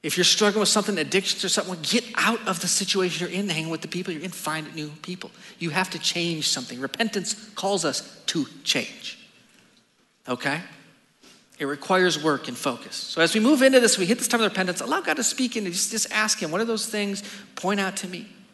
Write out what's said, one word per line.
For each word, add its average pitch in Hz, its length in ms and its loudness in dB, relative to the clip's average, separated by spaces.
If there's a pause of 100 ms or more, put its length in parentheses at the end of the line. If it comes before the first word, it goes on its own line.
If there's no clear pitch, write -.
If 156 160 -2
you're 180 60 6
struggling 208 360 4
with 185 80 4
something, 202 300 2
addictions 156 480 0
or - 20 -2
something, 180 320 -2
get 185 240 0 (120)
out 220 300 0
of 185 140 -2
the 180 80 -2
situation 180 580 0
you're 156 80 -6
in, 202 140 -2
hang 160 220 -2
with 160 100 -4
the 160 80 -10
people 180 240 -6
you're 151 100 -6
in, 180 100 -8
find 156 420 -6
new 151 160 -8 (100)
people. - 300 -10 (280)
You 170 120 -4
have 185 180 0
to 175 100 -8
change 170 520 -2
something. 123 280 -4
Repentance 185 540 -4 (220)
calls 190 320 0
us - 400 -4
to 147 200 0 (180)
change, - 540 -4 (1120)
okay? 139 320 -2 (960)
It 147 60 -2
requires 160 580 2
work 147 260 2
and 123 100 -6
focus. - 380 -6
So - 260 -2
as 165 100 4
we 220 80 4
move 262 220 6
into 262 180 10
this, 220 160 6
we 190 80 0
hit 226 140 4
this - 100 -2
time 233 140 4
of 196 100 2
repentance, 180 300 -2
allow 320 180 0
God 320 160 -2
to 240 80 -2
speak 247 320 0
in 208 80 -2
and 175 80 -4
just, 190 180 -2
just - 220 -2
ask 214 260 0
him, 165 120 -4
"What 180 100 0
are 233 60 0
those 220 180 -2
things? 202 380 -2 (320)
Point 202 260 0
out 190 160 -2
to 190 100 -6
me." 175 220 -10 (260)